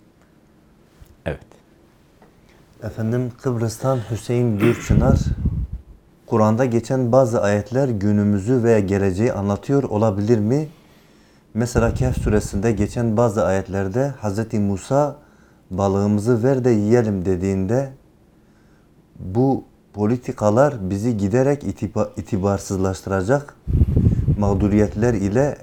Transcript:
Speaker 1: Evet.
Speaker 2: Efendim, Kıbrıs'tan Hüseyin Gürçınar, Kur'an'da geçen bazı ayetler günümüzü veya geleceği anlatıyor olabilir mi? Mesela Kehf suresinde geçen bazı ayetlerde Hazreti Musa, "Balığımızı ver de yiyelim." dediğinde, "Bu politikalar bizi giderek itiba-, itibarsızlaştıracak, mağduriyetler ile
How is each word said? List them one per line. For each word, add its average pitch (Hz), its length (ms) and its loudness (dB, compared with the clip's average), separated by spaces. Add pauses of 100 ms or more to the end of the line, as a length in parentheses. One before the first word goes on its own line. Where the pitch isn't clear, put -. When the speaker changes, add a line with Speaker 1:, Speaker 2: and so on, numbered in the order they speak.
(1300)
Speaker 1:
Evet. 71 140 -6 (1400)
Speaker 2:
Efendim, 117 480 -4 (100)
Kıbrıs'tan 123 580 -2 (120)
Hüseyin 120 480 0
Gürçınar, 113 600 2 (1040)
Kur'an'da 113 400 2
geçen 120 460 -2
bazı 120 300 4
ayetler 104 480 0
günümüzü 104 760 2
veya 113 160 6
geleceği 98 540 2
anlatıyor 101 500 0
olabilir 107 560 2
mi? 135 280 0 (840)
Mesela 117 400 0
Kehf 127 280 -2
suresinde 104 500 0
geçen 107 460 -2
bazı 110 280 2
ayetlerde 95 600 -2
Hazreti 110 520 -4
Musa, 131 560 0 (560)
"Balığımızı 101 720 2
ver 131 220 2
de 127 40 2
yiyelim." 107 560 2
dediğinde, 98 640 -2 (1300)
"Bu 113 440 -2 (300)
politikalar 113 960 0
bizi 107 280 -2
giderek 131 460 0
itiba-, 104 540 -4
itibarsızlaştıracak, 98 1400 -2 (840)
mağduriyetler 104 760 2
ile 110 500 0